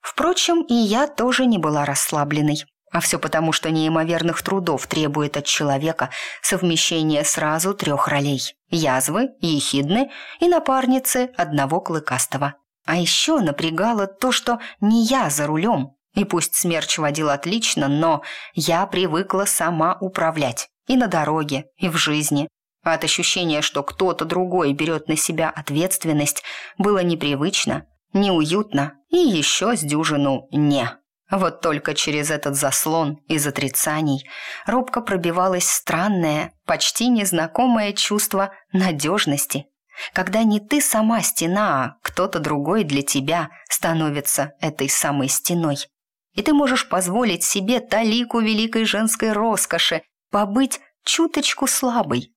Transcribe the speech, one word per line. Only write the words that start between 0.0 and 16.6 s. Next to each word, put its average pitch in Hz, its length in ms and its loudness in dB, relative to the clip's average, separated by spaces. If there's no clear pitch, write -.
Впрочем, 339 600 0
и 247 100 0
я 233 340 2
тоже 254 380 0
не 226 120 4
была 151 280 0
расслабленной. 147 800 0
А 170 80 0
все 180 200 -2
потому, 160 320 0
что 160 200 -2
неимоверных 160 680 0
трудов 175 460 -2
требует 147 480 -2
от 143 100 -4
человека 143 640 0
совмещение 160 840 0
сразу 160 480 0
трех 147 340 0
ролей: 143 480 -2
язвы, 156 600 0
ехидны 160 720 0
и 339 80 4
напарницы 262 920 2
одного 151 440 0
клыкастого. 147 760 -4
А 160 120 0
еще 262 440 2
напрягало 180 680 0
то, 247 240 -2
что 240 280 -2
не 220 260 4
я 240 240 2
за 147 180 -2
рулем. 156 480 0
И 202 100 0
пусть 175 320 -2
Смерч 165 420 -2